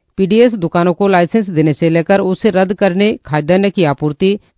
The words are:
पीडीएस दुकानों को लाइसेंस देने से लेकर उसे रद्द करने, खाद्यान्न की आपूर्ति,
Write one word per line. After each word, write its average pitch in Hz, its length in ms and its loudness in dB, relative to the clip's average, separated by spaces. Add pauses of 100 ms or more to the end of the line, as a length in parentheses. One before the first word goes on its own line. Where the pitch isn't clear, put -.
(180)
पीडीएस 214 360 2
दुकानों 175 400 0
को 202 140 -2
लाइसेंस 190 420 0
देने 156 240 0
से 165 160 0
लेकर 170 300 0
उसे 185 300 -2
रद्द 185 240 0
करने, 196 520 -2
खाद्यान्न 175 440 0
की 185 140 -2
आपूर्ति, 151 560 -2 (180)